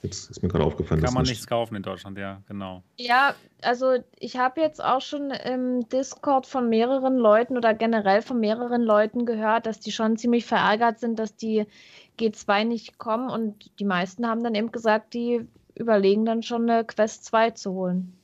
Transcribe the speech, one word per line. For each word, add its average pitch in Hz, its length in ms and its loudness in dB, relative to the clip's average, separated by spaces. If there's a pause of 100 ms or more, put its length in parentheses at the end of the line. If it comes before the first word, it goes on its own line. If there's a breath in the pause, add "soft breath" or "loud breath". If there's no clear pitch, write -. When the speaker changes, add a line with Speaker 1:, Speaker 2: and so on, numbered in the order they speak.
Speaker 1:
jetzt - 280 -10
ist - 120 -10
mir 90 60 0
gerade 80 160 2
aufgefallen, 76 360 0
Speaker 2:
Kann 78 60 2
Speaker 1:
dass 127 80 0
Speaker 2:
man - 80 2
Speaker 1:
nicht - 80 2
Speaker 2:
nichts - 160 -8
kaufen 113 300 -2
in 98 60 -8
Deutschland, 95 360 -10
ja, 98 300 -10
genau. 95 340 -10 (160)
Speaker 3:
Ja, 247 380 0 (260)
also 254 360 0 (200)
ich 240 180 -12
hab 254 220 0
jetzt 311 240 -2
auch 262 180 2
schon 285 300 -6
im 254 580 -4
Discord 269 580 -2
von 247 220 -2
mehreren 254 480 2
Leuten 233 400 4
oder 226 160 2
generell 220 480 2
von 240 200 -4
mehreren 240 420 0
Leuten 220 420 4
gehört, 220 420 0
dass 220 120 -6
die 208 140 -8
schon 220 240 0
ziemlich 240 280 2
verärgert 220 540 2
sind, 226 220 -4
dass 220 160 -6
die 214 300 0 (500 loud breath)
G 220 160 0
zwei 208 320 0
nicht 233 340 -6
kommen 240 320 -4
und - 480 -8
die 202 60 -4
meisten 185 420 -2
haben 226 160 -2
dann 233 140 -2
eben 226 160 -2
gesagt, 220 420 0
die 240 320 -2 (300)
überlegen 214 500 4
dann 226 160 0
schon 233 260 -2
eine 226 160 2
Quest 220 400 -2
zwei 226 280 2
zu - 200 -8
holen 185 400 -2 (120)